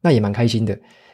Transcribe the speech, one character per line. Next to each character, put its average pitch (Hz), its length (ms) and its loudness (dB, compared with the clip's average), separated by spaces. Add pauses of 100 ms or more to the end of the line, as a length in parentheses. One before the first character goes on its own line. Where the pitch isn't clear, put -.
那 175 80 2
也 127 80 4
蛮 104 140 -2
开 117 160 0
心 113 180 -2
的， 101 100 -4 (380)